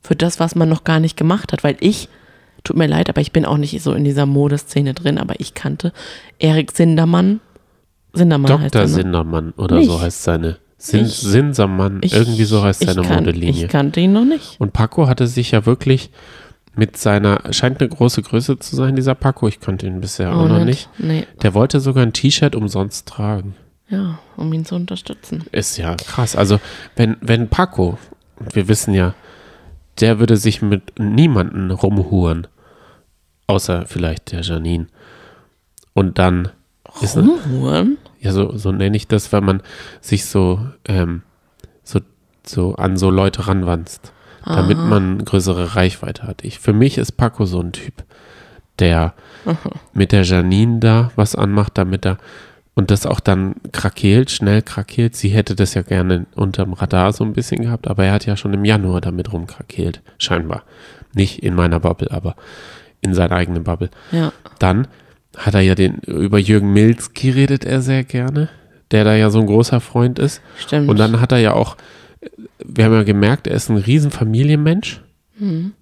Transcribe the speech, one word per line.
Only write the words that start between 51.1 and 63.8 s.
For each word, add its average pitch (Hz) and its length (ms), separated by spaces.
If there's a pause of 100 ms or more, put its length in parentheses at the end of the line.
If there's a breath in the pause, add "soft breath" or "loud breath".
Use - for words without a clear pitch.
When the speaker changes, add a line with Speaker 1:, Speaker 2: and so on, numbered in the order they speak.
Speaker 2:
was 107 200
anmacht, 101 420
damit 95 280
er, 95 120 (560 loud breath)
und 98 160
das 101 160
auch - 140
dann 95 360 (180)
krakeelt, 104 580
schnell 104 300
krakeelt. - 540
Sie 98 140
hätte 101 260
das 98 180
ja 95 80
gerne 90 440 (100)
unterm 95 380
Radar 101 400
so - 100
ein 107 100
bisschen - 300
gehabt, 117 240
aber 98 180
er 98 80
hat 104 120
ja 101 120
schon 101 160
im 101 100
Januar 98 380
damit 87 320
rumkrakeelt, - 680 (180 soft breath)
scheinbar. 85 440 (500 loud breath)
Nicht 98 300
in 98 100
meiner 85 280
Bubble, 85 300
aber 90 240 (640 loud breath)
in 98 120
seiner 87 220
eigenen 87 300
Bubble. 87 240 (220 loud breath)